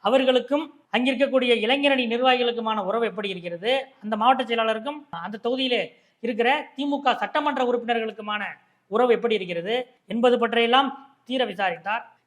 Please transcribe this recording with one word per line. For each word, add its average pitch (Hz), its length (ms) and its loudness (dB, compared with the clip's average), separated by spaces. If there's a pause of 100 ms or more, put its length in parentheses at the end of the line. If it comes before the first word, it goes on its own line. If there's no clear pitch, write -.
அவர்களுக்கும் 262 800 0 (120)
அங்கிருக்கக்கூடிய 254 640 2
இளைஞரணி 262 500 2
நிர்வாகிகளுக்குமான 233 720 0
உறவு 214 300 -2
எப்படி 202 220 -6
இருக்கிறது, 185 580 -4 (160)
அந்த 214 140 -4
மாவட்ட 247 280 4
செயலாளருக்கும் 226 680 -4
அந்த 180 320 -10
தொகுதியிலே 247 500 -2 (280)
இருக்கிற 247 560 0
தி 277 80 -4
மு 285 180 -2
க 254 120 4
சட்டமன்ற 262 500 -2
உறுப்பினர்களுக்குமான 220 800 -2 (420)
உறவு 240 260 4
எப்படி 220 220 0
இருக்கிறது 190 560 -4 (160)
என்பது 233 320 4
பற்றியெல்லாம் 233 840 2
தீர 254 200 -2
விசாரித்தார். 190 720 -4 (100)